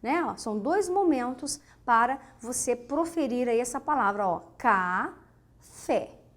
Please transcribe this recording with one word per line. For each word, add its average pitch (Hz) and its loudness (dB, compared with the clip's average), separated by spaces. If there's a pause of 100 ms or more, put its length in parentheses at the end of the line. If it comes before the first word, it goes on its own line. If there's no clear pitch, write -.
né, 302 0
ó, 208 -4
são 214 -4
dois 339 0
momentos 285 0 (240)
para 240 4 (220)
você 240 -2
proferir 262 -2
aí 233 2
essa 247 -4
palavra, 208 0
ó, 170 0 (160)
café. - -2 (160)